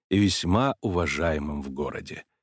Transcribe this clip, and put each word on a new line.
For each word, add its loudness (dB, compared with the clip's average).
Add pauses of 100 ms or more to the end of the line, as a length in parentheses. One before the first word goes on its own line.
и 4
весьма 4
уважаемым -2
в -10
городе. -8 (180)